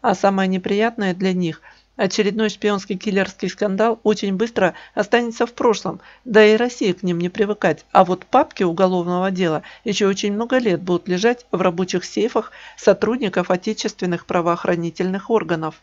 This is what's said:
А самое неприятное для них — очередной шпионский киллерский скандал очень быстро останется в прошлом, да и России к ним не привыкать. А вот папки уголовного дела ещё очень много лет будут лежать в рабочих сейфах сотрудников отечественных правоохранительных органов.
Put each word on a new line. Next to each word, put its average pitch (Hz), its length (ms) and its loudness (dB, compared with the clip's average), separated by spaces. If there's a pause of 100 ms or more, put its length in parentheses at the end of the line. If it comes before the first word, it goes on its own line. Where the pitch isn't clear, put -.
А 202 140 2
самое 190 320 2
неприятное 202 640 0
для 185 180 -2
них — 175 280 -2 (340)
очередной 208 540 0
шпионский 208 480 -4
киллерский 190 520 -4
скандал 208 540 -2
очень 208 320 0
быстро 208 400 0 (220)
останется 233 500 0
в 233 60 -12
прошлом, - 480 0 (240)
да 214 200 6
и 214 120 6
России 240 340 0
к 175 140 -4
ним 175 140 0
не 175 100 -2
привыкать. 196 640 -2
А 190 120 6
вот 180 220 -4
папки 262 380 0
уголовного 180 680 0
дела 175 320 -2 (220)
ещё 202 240 0
очень 202 240 -2
много 233 260 0
лет 185 240 0
будут 175 240 -2
лежать 214 460 -2
в 180 80 -2
рабочих 180 440 -2
сейфах 220 460 -2 (260)
сотрудников 202 760 0
отечественных 180 760 -4
правоохранительных 175 1040 -2
органов. 160 520 -2